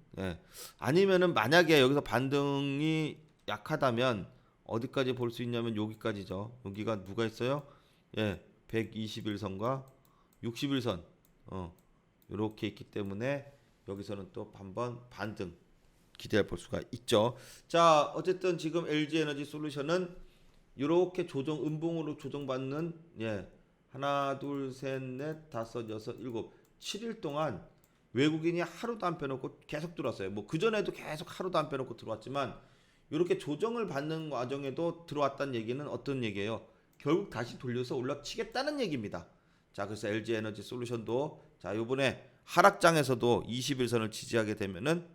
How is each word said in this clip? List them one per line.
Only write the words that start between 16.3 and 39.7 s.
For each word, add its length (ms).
볼 140
수가 220
있죠. 440
자, 480
어쨌든 440
지금 280
엘지 300
에너지 260
솔루션은 720
요렇게 460
조정, 400
음봉으로 520
조정받는, 760
예, 260
하나, 480
둘, 340
셋, 300
넷, 480
다섯, 400
여섯, 300
일곱, 340
칠 240
일 180
동안 440
외국인이 460
하루도 460
안 120
빼놓고 480
계속 300
들어왔어요. 340
뭐, 160
그전에도 460
계속 480
하루도 180
안 120
빼놓고 280
들어왔지만 580
요렇게 280
조정을 480
받는 420
과정에도 800
들어왔다는 480
얘기는 320
어떤 360
얘기예요? 420
결국 320
다시 260
돌려서 380
올라치겠다는 840
얘기입니다. 460